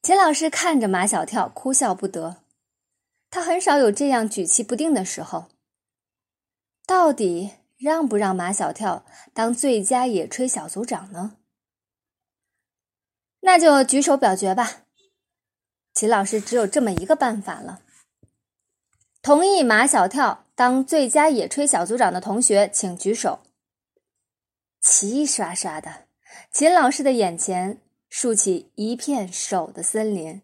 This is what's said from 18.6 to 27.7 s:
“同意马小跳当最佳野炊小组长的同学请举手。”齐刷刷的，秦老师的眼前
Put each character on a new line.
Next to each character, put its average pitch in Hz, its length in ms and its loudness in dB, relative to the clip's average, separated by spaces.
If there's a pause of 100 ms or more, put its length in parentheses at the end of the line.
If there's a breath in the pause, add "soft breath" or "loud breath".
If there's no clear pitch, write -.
“同 294 200 6
意 381 200 4
马 226 240 4
小 196 200 2
跳 240 460 -2
当 254 320 2
最 269 240 0
佳 302 200 4
野 214 180 0
炊 285 180 -2
小 196 180 0
组 208 140 -4
长 202 160 2
的 180 80 -6
同 214 180 -4
学 202 300 2
请 185 280 -6
举 202 180 -2
手。” - 240 -4 (1400)
齐 247 460 0
刷 180 280 -4
刷 156 280 -8
的， - 240 -20 (440 loud breath)
秦 320 240 4
老 294 160 6
师 277 140 -4
的 269 80 2
眼 190 260 0
前 185 440 -4 (280)